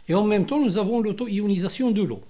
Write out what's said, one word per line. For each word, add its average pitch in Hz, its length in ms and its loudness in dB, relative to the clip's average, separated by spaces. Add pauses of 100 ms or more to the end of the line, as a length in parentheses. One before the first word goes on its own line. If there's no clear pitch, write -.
Et 165 60 0
en 202 100 4
même 208 220 2
temps, 285 120 0
nous 226 180 2
avons 220 240 0
l'auto-ionisation 208 920 -2
de 208 100 0
l'eau. 117 280 -4